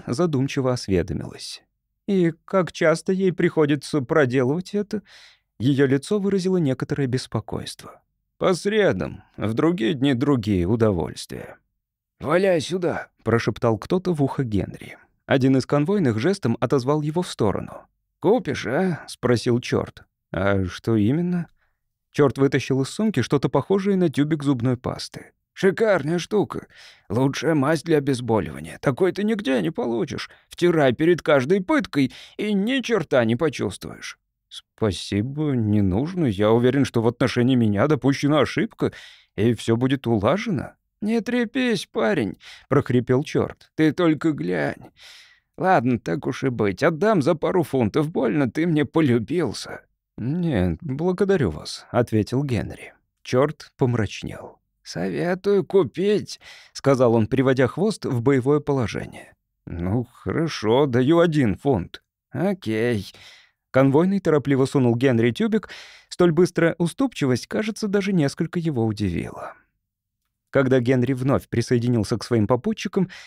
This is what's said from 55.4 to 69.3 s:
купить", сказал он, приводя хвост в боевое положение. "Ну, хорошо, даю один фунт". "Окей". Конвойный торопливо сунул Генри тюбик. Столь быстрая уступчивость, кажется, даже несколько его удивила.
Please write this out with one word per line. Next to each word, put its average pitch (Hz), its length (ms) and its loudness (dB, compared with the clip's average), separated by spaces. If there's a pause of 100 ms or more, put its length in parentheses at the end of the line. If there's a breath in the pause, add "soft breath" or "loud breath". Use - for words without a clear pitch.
купить", 190 760 0 (340 loud breath)
сказал 123 420 4
он, 110 120 4
приводя 131 400 2
хвост 180 380 -4
в 120 160 -2
боевое 139 380 2
положение. - 760 -6 (320)
"Ну, 92 460 -4
хорошо, 127 720 0
даю 131 340 2
один 151 360 2
фунт". 98 480 -4 (280)
"Окей". 120 800 -2 (600 loud breath)
Конвойный 151 480 4
торопливо 139 460 2
сунул 123 300 2
Генри 120 360 2
тюбик. 214 380 -2 (400 loud breath)
Столь 175 220 4
быстрая 165 460 2
уступчивость, 165 680 -2
кажется, 214 400 -4
даже 196 260 0
несколько 160 460 0
его 143 260 0
удивила. 98 680 -4 (960)